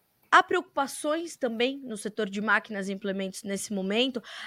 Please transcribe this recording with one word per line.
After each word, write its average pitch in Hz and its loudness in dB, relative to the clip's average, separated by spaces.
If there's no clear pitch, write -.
há 359 10
preocupações 320 -2
também 247 0
no 226 -6
setor 208 -4
de 196 -4
máquinas 208 0
e 202 -2
implementos 190 -4
nesse 196 -4
momento? 214 0